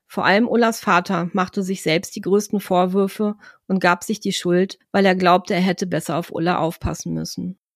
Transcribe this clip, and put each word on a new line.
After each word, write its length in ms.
Vor 140
allem 220
Ullas 320
Vater 540
machte 280
sich 220
selbst 320
die 60
größten 380
Vorwürfe 760
und 120
gab 240
sich 160
die 140
Schuld, 460
weil 140
er 80
glaubte, 400
er 60
hätte 260
besser 320
auf 140
Ulla 260
aufpassen 560
müssen. 460